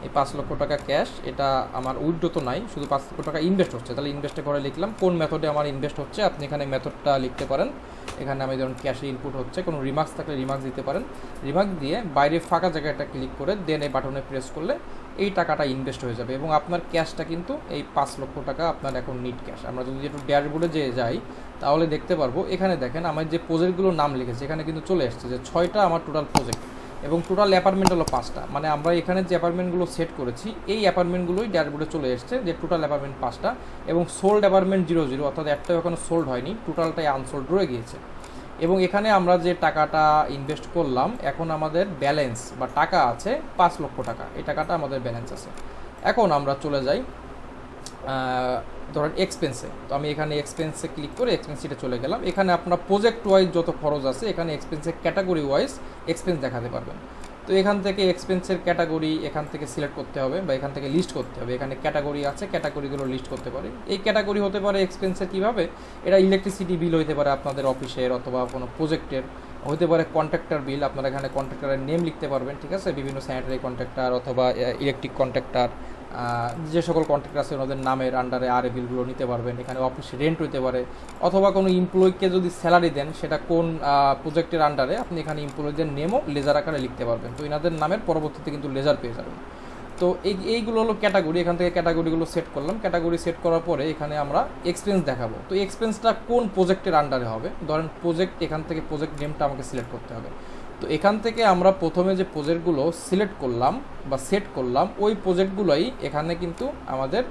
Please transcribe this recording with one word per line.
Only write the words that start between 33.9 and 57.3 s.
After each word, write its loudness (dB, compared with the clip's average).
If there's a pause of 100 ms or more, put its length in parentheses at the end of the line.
সোল্ড 6
অ্যাপার্টমেন্ট 4
জিরো 2
জিরো, -2
অর্থাৎ -2
একটাও 2
এখনো 0 (120)
সোল্ড 2
হয়নি, -2 (100)
টোটালটাই 0
আনসোল্ড -2
রয়ে 4
গিয়েছে। -6 (600)
এবং 4
এখানে 2 (120)
আমরা 6
যে 4
টাকাটা 4
ইনভেস্ট -4 (100)
করলাম, 2
এখন -2
আমাদের 2 (140)
ব্যালেন্স 0
বা -2
টাকা 4
আছে 0 (160)
পাঁচ 6
লক্ষ -6
টাকা, -6 (120)
এই -6
টাকাটা -2
আমাদের -2
ব্যালেন্স -6
আছে। -12 (540)
এখন 4
আমরা 2
চলে 0
যাই 2 (1040)
আহ, 0 (380)
ধরেন 0 (120)
এক্সপেন্সে। -4 (200)
তো -6
আমি -2
এখানে -2
এক্সপেন্সে -4
ক্লিক -8
করে 2
এক্সপেন্স -4
শিটে -6
চলে -2
গেলাম। -2 (100)
এখানে 2
আপনার 0 (100)
প্রজেক্ট 4
ওয়াইজ 10 (100)
যত 2 (120)
খরচ 2
আছে, -4 (100)
এখানে -2
এক্সপেন্সে -6 (120)
ক্যাটাগরি 2
ওয়াইজ 4 (400)
এক্সপেন্স 0
দেখাতে -2
পারবেন। -6 (500)